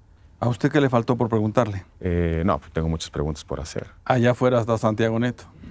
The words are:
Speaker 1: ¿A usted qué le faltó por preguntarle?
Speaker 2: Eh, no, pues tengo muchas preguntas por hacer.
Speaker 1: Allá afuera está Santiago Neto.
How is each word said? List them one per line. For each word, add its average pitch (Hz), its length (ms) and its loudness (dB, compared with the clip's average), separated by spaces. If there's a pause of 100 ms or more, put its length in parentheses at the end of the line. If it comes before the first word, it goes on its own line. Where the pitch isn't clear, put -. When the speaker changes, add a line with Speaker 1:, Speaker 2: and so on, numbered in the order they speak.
(400)
Speaker 1:
¿A - 80 0
usted 127 240 0
qué 151 100 4
le 135 80 4
faltó 120 260 2
por 120 140 0
preguntarle? 107 560 0 (140)
Speaker 2:
Eh, 87 460 0
no, 78 140 2
pues - 120 -20
tengo 80 180 -2
muchas 80 200 -4
preguntas 73 340 -4
por - 160 -8
hacer. - 280 -10 (180)
Speaker 1:
Allá 123 260 2
afuera 123 280 2
está 113 180 0
Santiago 113 420 0
Neto. 120 260 -4 (260)